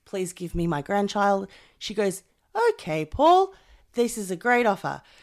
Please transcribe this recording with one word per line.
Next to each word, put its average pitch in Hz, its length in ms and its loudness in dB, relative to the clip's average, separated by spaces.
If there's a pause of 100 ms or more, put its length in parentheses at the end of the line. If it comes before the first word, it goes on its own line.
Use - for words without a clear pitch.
Please 185 300 -8
give 175 200 -12
me 170 140 -2
my 147 140 -2
grandchild." 202 680 0 (320)
She - 140 -12
goes, 196 300 -2 (480)
"Okay, 156 340 -4
Paul, 359 480 4 (400)
this 233 240 -2
is 196 140 -8
a 185 40 -4
great 240 300 2
offer. 151 360 -2 (220)